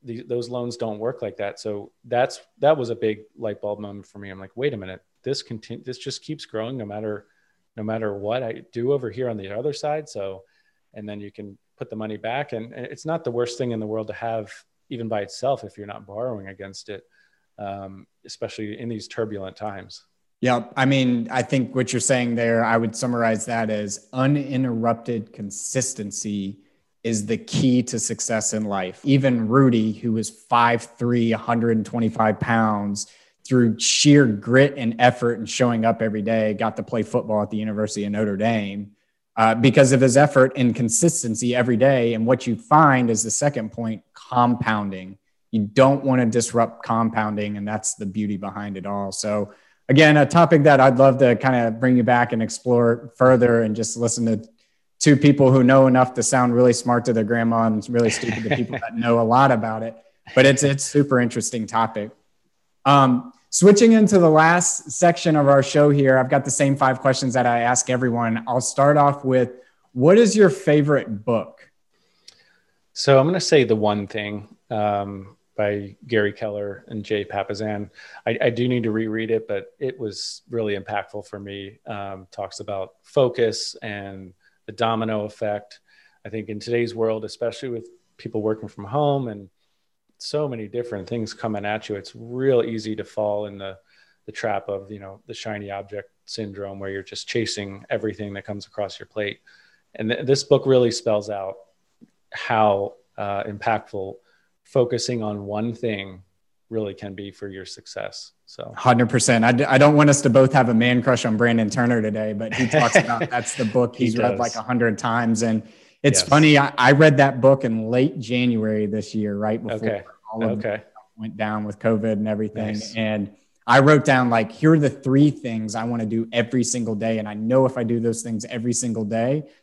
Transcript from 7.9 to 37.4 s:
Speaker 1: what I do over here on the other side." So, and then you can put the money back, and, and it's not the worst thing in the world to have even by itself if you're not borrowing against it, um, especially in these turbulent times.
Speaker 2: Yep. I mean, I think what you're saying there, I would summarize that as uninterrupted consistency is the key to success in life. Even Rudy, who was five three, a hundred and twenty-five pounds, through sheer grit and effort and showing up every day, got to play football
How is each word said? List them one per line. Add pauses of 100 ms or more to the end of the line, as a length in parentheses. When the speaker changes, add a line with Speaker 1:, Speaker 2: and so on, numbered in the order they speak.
Speaker 1:
what
I (100)
do
over
here
on
the
other
side."
So, (500)
and
then
you
can (180)
put
the
money
back,
and,
and
it's
not
the
worst
thing
in
the
world
to
have (380)
even
by
itself
if
you're
not
borrowing
against
it, (540)
um, (200)
especially
in
these
turbulent
times. (360)
Speaker 2:
Yep.
I
mean,
I
think
what
you're
saying
there,
I
would
summarize
that
as
uninterrupted
consistency (440)
is
the
key
to
success
in
life.
Even
Rudy,
who
was
five
three,
a
hundred
and
twenty-five
pounds, (400)
through
sheer
grit
and
effort
and
showing
up
every
day,
got
to
play
football